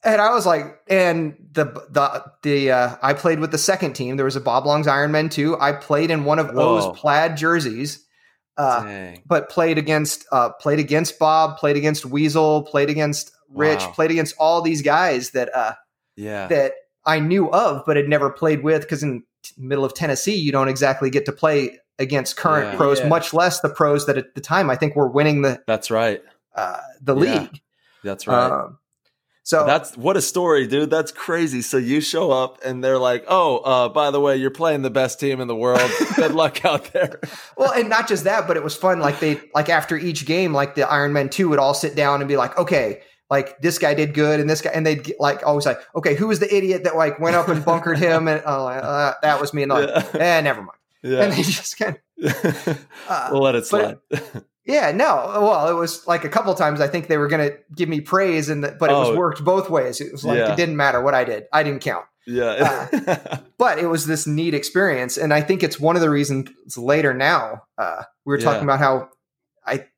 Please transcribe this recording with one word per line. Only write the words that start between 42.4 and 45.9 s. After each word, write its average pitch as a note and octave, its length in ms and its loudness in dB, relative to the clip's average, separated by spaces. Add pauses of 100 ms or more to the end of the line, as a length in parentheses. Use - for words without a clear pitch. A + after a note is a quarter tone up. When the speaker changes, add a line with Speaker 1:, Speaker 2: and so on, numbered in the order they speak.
Speaker 1:
"Okay, C#3 420 0 (300)
like, C3+ 320 -2
this E3+ 180 0
guy D3 140 2
did D3 200 -2
good," D3+ 280 2
and D3 80 0
this D#3 120 0
guy, D#3+ 120 -4
and D#3 120 0
they'd D3+ 180 0
get, D3 180 -10
like, C#3+ 260 -2
always D3 180 2
like, C3 140 0 (160)